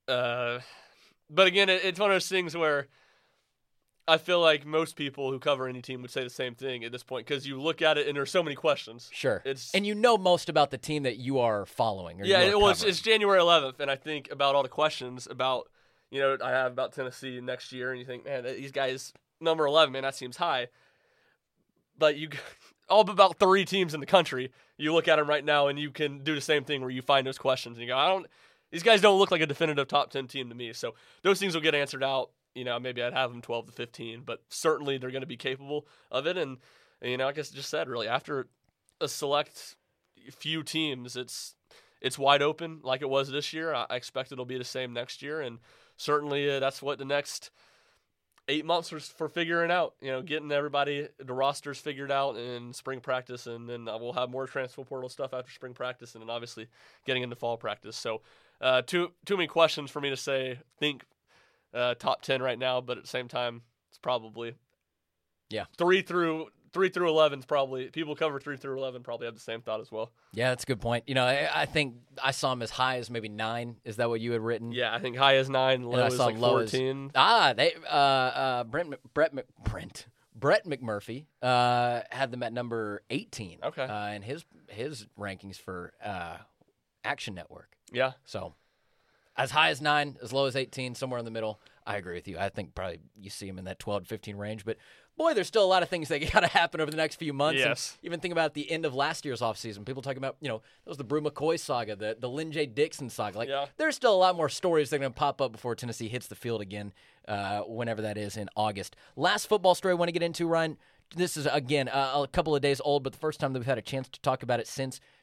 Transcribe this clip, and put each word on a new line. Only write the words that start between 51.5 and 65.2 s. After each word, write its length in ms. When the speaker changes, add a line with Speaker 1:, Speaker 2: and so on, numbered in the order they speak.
Speaker 1:
figured 320
out 280
in 340
spring 280
practice, 460
and 220
then, 180
uh, 120
we'll 160
have 160
more 160
transfer 360
portal 280
stuff 240
after 180
spring 220
practice, 400
and 80
then 80
obviously 380
getting 180
into 140
fall 220
practice. 400
So, 240
uh, 180
too, 320
too 100
many 100
questions 440
for 100
me 80
to 80
say, 420
think, 260
uh, 200
top 280
ten 180
right 180
now, 220
but 160
at 80
the 60
same 180
time, 320
it's 80
probably 560